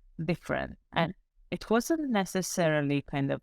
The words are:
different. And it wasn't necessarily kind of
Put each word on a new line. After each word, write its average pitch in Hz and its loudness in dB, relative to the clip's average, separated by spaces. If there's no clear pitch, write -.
different. 156 -4
And 170 0
it - -6
wasn't 285 2
necessarily 160 2
kind 139 -2
of 139 -2